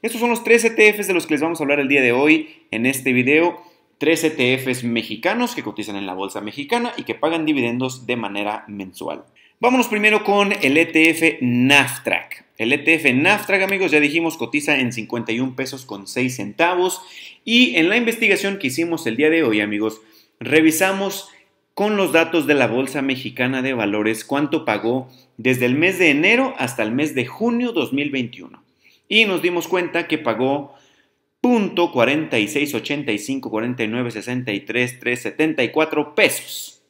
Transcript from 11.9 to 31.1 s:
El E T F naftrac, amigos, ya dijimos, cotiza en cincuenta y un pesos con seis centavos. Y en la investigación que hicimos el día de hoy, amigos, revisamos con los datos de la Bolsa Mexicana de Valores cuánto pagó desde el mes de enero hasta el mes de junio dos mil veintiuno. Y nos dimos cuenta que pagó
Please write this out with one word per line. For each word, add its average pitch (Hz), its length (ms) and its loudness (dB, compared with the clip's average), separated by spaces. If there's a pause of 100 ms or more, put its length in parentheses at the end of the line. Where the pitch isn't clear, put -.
El 117 140 0
E 147 60 0
T 160 160 2
F 139 200 2
naftrac, 190 480 2
amigos, 190 300 0
ya 151 80 6
dijimos, 156 360 0
cotiza 143 440 -2
en 120 120 0
cincuenta 117 380 -6
y 117 80 -2
un 131 160 -4
pesos 131 320 -10
con 101 220 -14
seis 127 280 -2
centavos. 175 680 -2 (420)
Y 240 320 2
en 165 120 4
la 208 80 2
investigación 208 640 0
que 165 80 -6
hicimos 165 400 -4
el 113 100 -2
día 151 140 4
de 165 140 2
hoy, 107 160 2
amigos, 107 420 -2 (380)
revisamos 175 880 2 (440)
con 208 240 0
los 180 160 0
datos 160 340 4
de 147 60 2
la 131 140 4
Bolsa 127 340 -2
Mexicana 131 600 -4
de 131 100 -2
Valores 107 540 -2
cuánto 151 400 -2
pagó 117 420 0 (300)
desde 123 260 2
el 123 100 4
mes 170 240 2
de 170 120 6
enero 214 480 2
hasta 127 240 -4
el 107 100 -2
mes 143 220 -2
de 127 100 0
junio 233 480 -2
dos 127 220 -2
mil 143 160 -2
veintiuno. 113 520 -8 (460)
Y 220 160 4
nos 185 160 0
dimos 165 280 -2
cuenta 170 380 -2
que 151 120 -2
pagó 135 560 -2 (680)